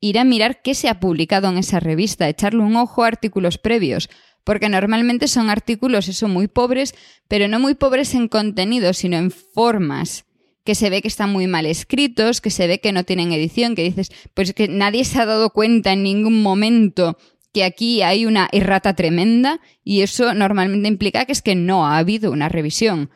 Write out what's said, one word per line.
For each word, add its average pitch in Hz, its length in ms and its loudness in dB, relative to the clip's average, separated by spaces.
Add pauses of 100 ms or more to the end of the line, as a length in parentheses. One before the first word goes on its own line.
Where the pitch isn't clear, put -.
ir 208 180 0
a 254 60 4
mirar 233 380 2
qué 262 120 -2
se 269 140 -2
ha 190 120 -2
publicado 190 480 0
en 180 100 0
esa 180 220 0
revista, 165 480 -2
echarle 208 340 0
un 214 140 2
ojo 240 280 0
a - 20 4
artículos 196 500 -2
previos, 202 540 -2 (320)
porque 214 260 -2
normalmente 226 600 0
son 220 220 0
artículos, 214 580 -2
eso, 196 180 -4
muy 190 220 0
pobres, 247 460 -2 (340)
pero 202 180 0
no 220 140 -2
muy 277 140 2
pobres 269 400 0
en 240 120 2
contenido, 214 680 0
sino 175 240 -2
en 175 120 0
formas, 180 920 -4 (400)
que 214 100 0
se 208 160 0
ve 196 120 0
que 220 60 -6
están 208 220 -2
muy 190 160 0
mal 165 200 -2
escritos, 220 760 -2
que 220 100 -4
se 180 160 0
ve 185 140 0
que 208 120 -2
no 180 120 0
tienen 175 280 -2
edición, 190 440 -2
que 165 80 -2
dices, 180 260 -4 (240)
"Pues 190 200 -2
que 214 120 0
nadie 202 380 0
se - 160 -2
ha 226 60 0
dado 220 240 0
cuenta 214 420 2
en 196 100 0
ningún 214 400 2
momento 202 760 2 (360)
que 190 120 0
aquí 226 380 -2
hay 196 240 2
una 214 240 2
errata 190 460 2
tremenda", 226 640 2 (240)
y 196 180 2
eso 233 320 0
normalmente 202 540 0
implica 214 380 -2
que 277 60 -6
es 262 100 -4
que 196 120 0
no 175 320 2
ha 147 120 2
habido 196 340 0
una 147 160 -2
revisión. 165 680 -2